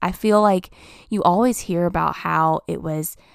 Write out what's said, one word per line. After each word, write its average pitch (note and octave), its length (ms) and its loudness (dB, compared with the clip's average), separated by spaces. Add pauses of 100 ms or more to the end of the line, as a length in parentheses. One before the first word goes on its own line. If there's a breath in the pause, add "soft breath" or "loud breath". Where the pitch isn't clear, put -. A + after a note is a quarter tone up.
I F#3 100 -4
feel G#3+ 300 2
like G3 300 2 (360 loud breath)
you G#3 160 -2
always A3 360 2
hear F3 260 -2
about E3 320 -2
how D#3+ 500 0
it - 160 -6
was D#3 320 -6 (200 soft breath)